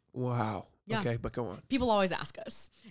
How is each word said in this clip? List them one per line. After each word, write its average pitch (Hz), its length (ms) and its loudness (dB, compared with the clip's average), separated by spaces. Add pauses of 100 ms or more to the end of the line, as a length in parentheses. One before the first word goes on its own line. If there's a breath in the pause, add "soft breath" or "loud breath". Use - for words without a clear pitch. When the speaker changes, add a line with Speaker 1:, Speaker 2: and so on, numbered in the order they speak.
(140)
Speaker 1:
Wow. 120 540 0 (200)
Speaker 2:
Yeah. 214 140 0
Speaker 1:
Okay, 117 160 2
but 120 160 -4
go 120 140 -2
on. 95 220 -8
Speaker 2:
People 254 220 2
always 196 200 6
ask - 280 -6
us. - 300 -8 (220 loud breath)